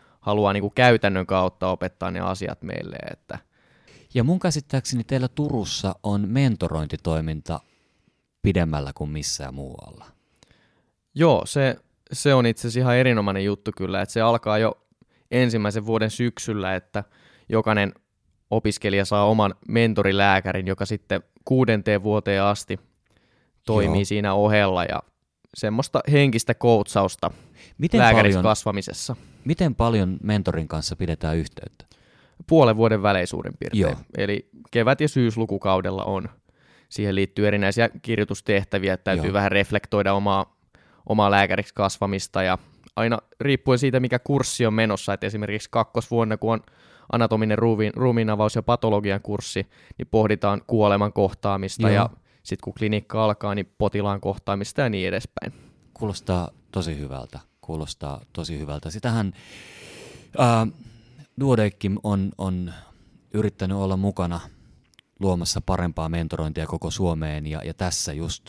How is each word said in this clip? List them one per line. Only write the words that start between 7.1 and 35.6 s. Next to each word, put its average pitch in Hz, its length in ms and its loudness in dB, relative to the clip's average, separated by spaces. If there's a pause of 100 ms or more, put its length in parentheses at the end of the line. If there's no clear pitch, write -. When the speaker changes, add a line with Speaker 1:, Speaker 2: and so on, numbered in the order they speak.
Speaker 2:
pidemmällä 78 540 0
kuin 76 140 -8
missään 71 440 -8
muualla. - 520 -16 (1080)
Speaker 1:
Joo, 143 300 4
se, 135 300 0 (380)
se 139 200 2
on 127 120 6
itse 113 220 0
asiassa 117 120 -4
ihan 127 180 2
erinomainen 104 480 2
juttu 101 320 -4
kyllä, 95 240 -4
että 98 120 -8
se 113 80 0
alkaa 110 360 2
jo 110 280 0 (460)
ensimmäisen 110 540 0
vuoden 110 260 0
syksyllä, 104 640 -4
että 101 280 -6 (460)
jokainen 107 440 2 (580)
opiskelija 101 540 0
saa 101 200 2
oman 107 300 4 (120)
mentorilääkärin, 98 1000 2
joka 95 180 -4
sitten 101 380 -6 (220)
kuudenteen 110 580 2
vuoteen 101 400 0
asti 101 360 -2 (840)
toimii 101 340 2
Speaker 2:
Joo. 101 60 0
Speaker 1:
siinä 104 280 -2
ohella 101 500 2
ja - 200 -6 (500)
semmoista 113 460 -2 (120)
henkistä 139 420 4
koutsausta 101 800 2 (460)
Speaker 2:
Miten 131 220 2
Speaker 1:
lääkäriksi 110 380 8
Speaker 2:
paljon, 92 120 2
Speaker 1:
kasvamisessa. 107 640 -2 (300)
Speaker 2:
miten 151 300 0
paljon 104 480 2
mentorin 90 440 0
kanssa 80 280 -6
pidetään 80 420 -2
yhteyttä? - 480 -8 (600)
Speaker 1:
Puolen 127 300 6
vuoden 110 260 4
välein 95 240 4
suurin 90 320 -8
piirtein. - 220 -2
Speaker 2:
Joo. 80 140 2 (220)
Speaker 1:
Eli 101 320 -4 (220)
kevät- 120 300 2
ja 151 60 2
syyslukukaudella 101 960 0